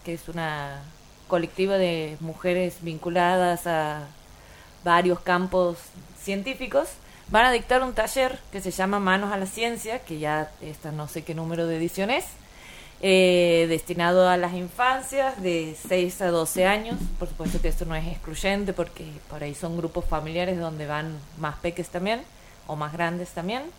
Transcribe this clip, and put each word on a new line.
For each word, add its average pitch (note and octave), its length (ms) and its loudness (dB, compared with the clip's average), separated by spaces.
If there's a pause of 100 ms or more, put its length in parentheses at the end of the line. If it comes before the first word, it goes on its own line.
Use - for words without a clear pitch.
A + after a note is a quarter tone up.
que E3+ 100 -6
es E3 140 -12
una D3+ 520 -6 (460)
colectiva F#3 520 0
de D#3+ 420 0
mujeres F3 640 -2
vinculadas F3 840 2
a D3+ 360 0 (800)
varios F3 340 6
campos F3+ 600 2 (440)
científicos, B3+ 640 -2 (400)
van G#3+ 160 6
a B3+ 60 8
dictar B3 320 4
un B3+ 100 -2
taller B3+ 460 0 (140)
que G3+ 80 -6
se F#3+ 100 -4
llama G3 300 0
Manos G3 320 2
a G3+ 40 -2
la F#3+ 100 -2
Ciencia, A3+ 520 -4
que D#3+ 220 -10
ya D#3 300 -2 (120)
esta D#3 300 -10
no D3+ 160 -6
sé D#3 160 -8
qué E3 100 -8
número E3 320 -2
de E3 100 -2
edición F3+ 340 -2
es, D#4 140 0 (760)
eh, F3+ 680 6
destinado F3 600 4
a F3+ 80 6
las F3 180 0
infancias B3+ 880 0
de D#3+ 340 -2 (120)
seis F3+ 340 0
a F3+ 60 2
doce E3+ 380 2
años. A3 300 0 (220)
Por F3+ 100 -4
supuesto F3 320 -2
que F3 80 4
esto - 160 0
no D#3+ 120 -4
es D#3+ 100 -4
excluyente F#3+ 680 -2
porque F3 320 -6 (240)
por D3+ 140 -10
ahí D3 140 -6
son E3+ 200 -4
grupos E3 280 -4
familiares E3 540 -2
donde D#3 280 -6
van D3+ 320 -6 (200)
más D3+ 180 -6
peques E3+ 340 -6
también, G#3 320 -2 (460)
o D3+ 80 -6
más D3+ 160 -6
grandes E3+ 380 -4
también. G#3 320 -6 (160)